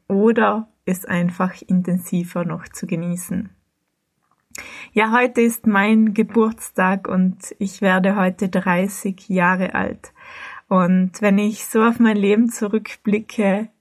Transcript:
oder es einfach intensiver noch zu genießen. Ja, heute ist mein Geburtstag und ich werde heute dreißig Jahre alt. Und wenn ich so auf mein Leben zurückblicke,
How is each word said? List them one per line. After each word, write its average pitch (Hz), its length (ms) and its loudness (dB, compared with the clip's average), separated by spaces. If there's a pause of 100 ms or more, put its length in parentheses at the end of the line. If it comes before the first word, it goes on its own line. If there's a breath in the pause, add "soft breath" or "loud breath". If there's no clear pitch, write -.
oder 220 640 2 (140)
es 185 200 -4
einfach 180 600 -2
intensiver 180 800 -2
noch 175 220 -8
zu - 180 -14
genießen. 175 640 -6 (1400 loud breath)
Ja, 220 200 2
heute 247 300 2
ist 233 240 0
mein 214 480 4
Geburtstag 202 960 0
und 185 500 -2
ich - 240 -6
werde 190 340 2
heute 185 320 0
dreißig 190 800 -2
Jahre 185 460 0
alt. - 400 -6 (540 loud breath)
Und 185 520 2
wenn 202 200 4
ich 208 260 -2
so 226 160 0
auf 233 160 2
mein 220 200 4
Leben 208 340 2
zurückblicke, 208 1200 -2 (120)